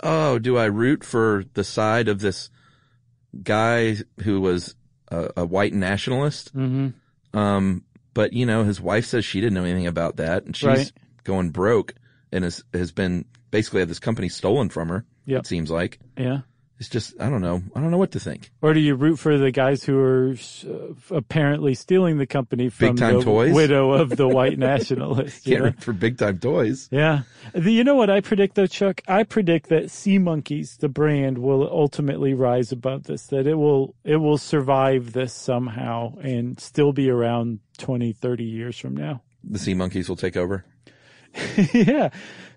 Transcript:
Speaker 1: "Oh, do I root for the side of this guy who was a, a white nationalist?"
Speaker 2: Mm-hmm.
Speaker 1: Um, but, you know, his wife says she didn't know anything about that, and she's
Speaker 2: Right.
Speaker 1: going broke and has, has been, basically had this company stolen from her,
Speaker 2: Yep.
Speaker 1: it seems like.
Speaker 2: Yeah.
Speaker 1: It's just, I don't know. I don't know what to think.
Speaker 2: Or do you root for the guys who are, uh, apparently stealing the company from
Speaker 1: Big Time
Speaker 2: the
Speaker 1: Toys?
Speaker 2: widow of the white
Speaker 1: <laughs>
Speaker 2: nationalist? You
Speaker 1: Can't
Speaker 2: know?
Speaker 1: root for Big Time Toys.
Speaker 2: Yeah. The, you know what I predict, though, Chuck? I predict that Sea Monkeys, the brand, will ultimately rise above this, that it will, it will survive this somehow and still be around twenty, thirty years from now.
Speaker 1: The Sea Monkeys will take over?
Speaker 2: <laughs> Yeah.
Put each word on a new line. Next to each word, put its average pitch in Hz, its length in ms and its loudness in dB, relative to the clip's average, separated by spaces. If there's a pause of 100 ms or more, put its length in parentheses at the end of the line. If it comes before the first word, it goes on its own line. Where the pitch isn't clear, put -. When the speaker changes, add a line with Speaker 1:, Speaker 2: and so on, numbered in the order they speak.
Speaker 1:
"Oh, 156 340 0
do 120 200 0
I 117 80 2
root 113 380 2
for 110 400 2 (120)
the 101 80 -2
side 110 440 0
of 104 120 0
this 98 300 -4 (920)
guy 113 520 2 (280)
who 98 180 0
was 90 340 0 (340)
a, 85 280 -4
a 87 80 -2
white 95 280 0
nationalist?" 123 840 -2
Speaker 2:
Mm-hmm. 131 840 -6
Speaker 1:
Um, 98 460 0 (300)
but, 107 200 0
you 120 120 0
know, 113 200 2
his 104 160 -2
wife 104 240 0
says 117 180 -2
she - 160 -4
didn't 110 140 2
know 92 100 -2
anything 90 240 -2
about 82 300 -4
that, 82 280 -2
and - 100 -12
she's 143 120 -2
Speaker 2:
Right. 135 240 2 (320)
Speaker 1:
going 92 280 -2
broke 95 420 0 (380)
and 92 120 -2
has, 87 200 -6 (100)
has 87 180 -4
been, 90 320 -2 (280)
basically 110 280 0
had 87 100 0
this 82 100 -8
company 113 280 -4
stolen 104 420 0
from 82 200 -6
her, 95 160 -4 (200)
Speaker 2:
Yep. 131 160 -2
Speaker 1:
it - 60 -14
seems 80 240 -4
like. 85 280 -4 (180)
Speaker 2:
Yeah. 131 220 -4 (400)
Speaker 1:
It's - 100 -14
just, - 320 -6
I 104 80 -2
don't 131 120 -2
know. 87 200 -2 (140)
I - 40 -6
don't 160 120 -2
know 175 80 0
what 190 140 0
to - 60 -6
think. - 300 -12 (140)
Speaker 2:
Or 151 100 4
do 156 60 4
you 147 160 2
root 147 240 2
for 151 180 2
the 135 140 2
guys 131 320 0
who 135 160 2
are, 131 340 4 (340)
uh, - 480 -10
apparently 147 600 0
stealing 180 420 2
the 139 80 0
company 127 440 -2
from 113 260 2
Speaker 1:
Big - 20 0
Time 120 220 4
Speaker 2:
the 127 40 0
Speaker 1:
Toys? 113 300 4
Speaker 2:
widow 139 380 6
of 139 260 4
the 135 100 4
white 135 320 2
Speaker 1:
<laughs> 131 140 2
Speaker 2:
nationalist? 143 720 -2
You 131 120 2
Speaker 1:
Can't - 20 -2
Speaker 2:
know? 127 120 0
Speaker 1:
root - 120 -8
for 123 100 -4
Big 117 240 -2
Time 101 220 0
Toys. 131 520 -2
Speaker 2:
Yeah. 147 300 2 (320)
The, 180 180 0
you 226 120 4
know 277 100 4
what 233 160 4
I 196 120 4
predict, 196 340 0
though, 196 100 4
Chuck? 190 420 -2
I 190 180 2
predict 170 440 0
that 165 220 2
Sea 196 260 0
Monkeys, 156 600 -2
the 151 120 -2
brand, 139 480 0
will 135 320 2
ultimately 147 640 0
rise 123 380 0
above 131 320 -6
this, 147 240 -10
that 135 180 0
it 156 100 2
will, 147 380 2 (100)
it 151 140 2
will 151 220 2
survive 135 720 0
this 127 220 -4
somehow 120 840 -6
and 123 400 -6
still 143 340 0
be 131 180 2
around 117 480 -2 (180)
twenty, 120 340 -4
thirty 117 340 -6
years 113 340 -10
from 131 180 -10
now. 147 240 -8 (220)
Speaker 1:
The 104 160 -8
Sea 95 160 -2
Monkeys 92 340 -4
will 92 60 -4
take 90 220 -4
over? 92 280 -4 (720)
Speaker 2:
<laughs> - 380 0
Yeah. 233 360 4 (480)